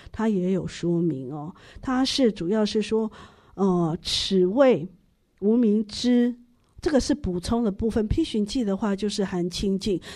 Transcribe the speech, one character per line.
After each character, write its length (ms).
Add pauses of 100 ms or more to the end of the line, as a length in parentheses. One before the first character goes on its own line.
(120)
它 180
也 220
有 140
说 340
明 320
哦， 220 (280)
它 220
是 280
主 180
要 160
是 160
说， 280 (440)
呃 480
，“此 460
谓 420 (520)
无 140
明 300
知”， 500 (460)
这 80
个 100
是 140
补 260
充 240
的 80
部 180
分。 180
《批 160
寻 220
记》 180
的 120
话， 200
就 120
是 160
含 260
清 280
净， 240 (140)